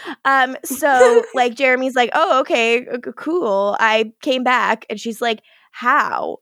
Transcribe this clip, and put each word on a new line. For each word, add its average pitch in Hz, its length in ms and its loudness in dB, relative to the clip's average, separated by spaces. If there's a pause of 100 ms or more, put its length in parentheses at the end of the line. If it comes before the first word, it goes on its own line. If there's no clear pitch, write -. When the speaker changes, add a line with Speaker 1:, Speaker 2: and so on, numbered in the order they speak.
Speaker 1:
<laughs> - 240 -14
Um, 262 380 2
so, 254 680 4
Speaker 2:
<laughs> - 60 -16
Speaker 1:
like, 247 200 0
Jeremy's 262 400 0
like, 247 180 2
"Oh, 311 280 2
okay, 233 440 0
c-, - 60 -12 (120)
c-, 254 140 -10
cool. 202 640 -2
I 220 400 0
came 262 220 -2
back." 226 460 0
And 214 100 -8
she's 226 220 -8
like, 226 200 -2 (300)
"How?" 240 720 -2